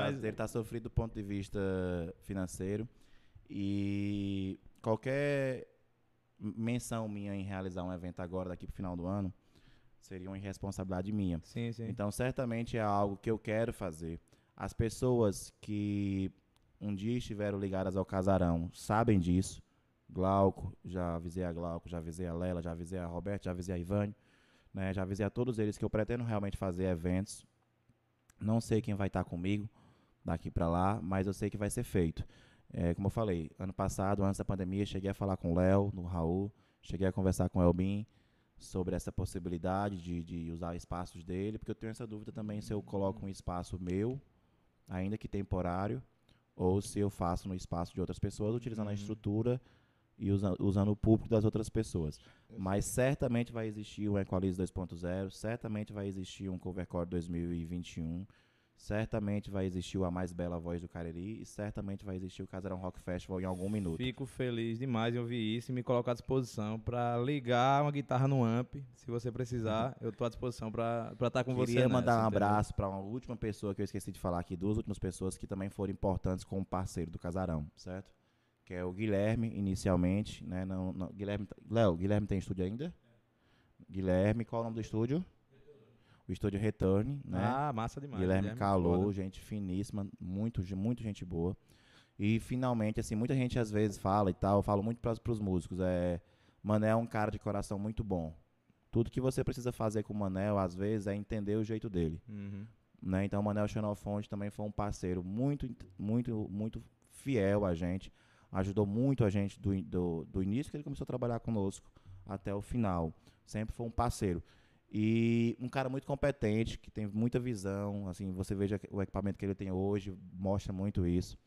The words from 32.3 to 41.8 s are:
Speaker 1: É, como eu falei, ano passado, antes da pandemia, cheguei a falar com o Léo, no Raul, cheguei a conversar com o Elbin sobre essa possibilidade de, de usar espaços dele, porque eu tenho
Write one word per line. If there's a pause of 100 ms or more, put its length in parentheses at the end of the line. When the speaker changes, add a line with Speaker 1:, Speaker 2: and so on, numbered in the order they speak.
Speaker 1:
É,
como
eu
falei,
ano
passado,
antes
da
pandemia,
cheguei
a
falar
com
o
Léo,
no
Raul, (300)
cheguei
a
conversar
com
o
Elbin (520)
sobre
essa
possibilidade
de,
de
usar
espaços
dele,
porque
eu
tenho